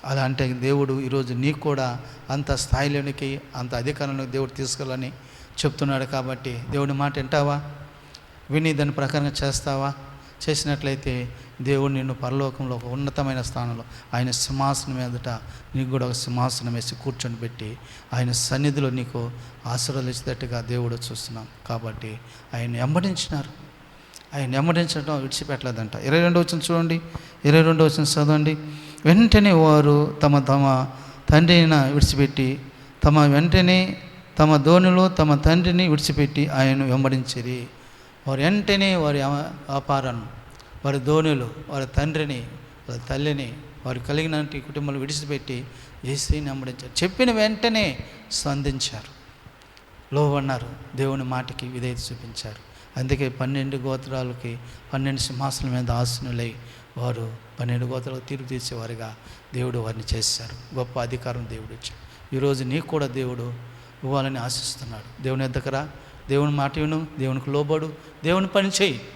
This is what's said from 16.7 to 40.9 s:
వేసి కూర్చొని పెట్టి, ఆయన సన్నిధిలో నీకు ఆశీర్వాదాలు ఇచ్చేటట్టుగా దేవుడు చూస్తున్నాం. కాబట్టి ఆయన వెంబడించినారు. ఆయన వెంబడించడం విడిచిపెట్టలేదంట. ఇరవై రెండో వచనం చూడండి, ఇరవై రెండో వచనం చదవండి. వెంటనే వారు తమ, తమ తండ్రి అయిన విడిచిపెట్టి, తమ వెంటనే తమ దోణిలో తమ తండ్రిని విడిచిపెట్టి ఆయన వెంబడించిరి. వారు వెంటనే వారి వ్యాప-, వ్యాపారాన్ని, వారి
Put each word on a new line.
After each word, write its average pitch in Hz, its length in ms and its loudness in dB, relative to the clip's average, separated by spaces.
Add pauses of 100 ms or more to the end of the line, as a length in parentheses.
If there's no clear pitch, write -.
వేసి 117 200 -6
కూర్చొని 120 420 -6
పెట్టి, 117 420 -10 (360)
ఆయన 123 180 0
సన్నిధిలో 139 580 0
నీకు 120 400 -4 (360)
ఆశీర్వాదాలు 127 440 -2
ఇచ్చేటట్టుగా 120 500 -6
దేవుడు 120 340 -2
చూస్తున్నాం. 117 520 -10 (200)
కాబట్టి 110 540 -8 (340)
ఆయన 120 180 -4
వెంబడించినారు. 156 760 -2 (880)
ఆయన 135 140 -2
వెంబడించడం 156 720 0
విడిచిపెట్టలేదంట. 127 720 -6
ఇరవై 131 260 2
రెండో 175 200 6
వచనం 170 300 0
చూడండి, 165 300 0 (440)
ఇరవై 156 180 8
రెండో 160 220 6
వచనం 156 200 4
చదవండి. 151 500 4 (500)
వెంటనే 202 480 8
వారు 151 680 6
తమ, 143 160 6
తమ 135 480 4 (440)
తండ్రి 165 260 8
అయిన 160 280 8
విడిచిపెట్టి, 139 720 4 (460)
తమ 151 140 8
వెంటనే 180 800 6 (420)
తమ 151 180 8
దోణిలో 180 520 8
తమ 156 260 4
తండ్రిని 175 540 4
విడిచిపెట్టి 147 580 2
ఆయన 135 380 2
వెంబడించిరి. 127 840 0 (600)
వారు 135 140 -2
వెంటనే 196 560 2
వారి 147 200 2
వ్యాప-, 143 540 -2
వ్యాపారాన్ని, 131 560 -2 (580)
వారి 139 140 0